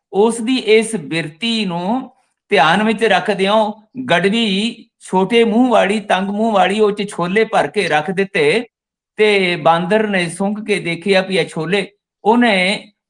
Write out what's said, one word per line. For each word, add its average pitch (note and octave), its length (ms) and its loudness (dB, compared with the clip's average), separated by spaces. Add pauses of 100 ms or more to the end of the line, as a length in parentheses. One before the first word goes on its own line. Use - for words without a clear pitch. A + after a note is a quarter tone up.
(120)
ਉਸ A3+ 280 0
ਦੀ B3 160 -2
ਇਸ A3 400 2
ਬਿਰਤੀ E3 680 -6
ਨੂੰ F#3 480 -4 (360)
ਧਿਆਨ F3+ 340 4
ਵਿੱਚ A3 220 0
ਰੱਖਦਿਆਂ, G3+ 680 0 (380)
ਗੜਵੀ G3+ 720 0 (160)
ਛੋਟੇ F#3+ 440 2
ਮੂੰਹ A#3+ 260 2
ਵਾਲੀ, G3+ 300 2
ਤੰਗ G3 280 -2
ਮੂੰਹ G#3+ 240 -2
ਵਾਲੀ, F#3+ 280 2
ਉਹ G#3 120 2
'ਚ G3+ 180 -6
ਛੋਲੇ G3+ 340 0
ਭਰ G3 220 0
ਕੇ F3 220 -4
ਰੱਖ D3+ 220 0
ਦਿੱਤੇ, F#3 560 0 (500)
ਤੇ G3 400 2
ਬਾਂਦਰ F3 520 0
ਨੇ F3+ 220 -2
ਸੁੰਘ G#3 340 -6
ਕੇ G3+ 160 -2
ਦੇਖਿਆ E3+ 400 -2
ਵੀ F#3+ 160 -4
ਇਹ D#3+ 100 0
ਛੋਲੇ, F3+ 440 -4 (340)
ਉਹਨੇ G#3 680 2 (200)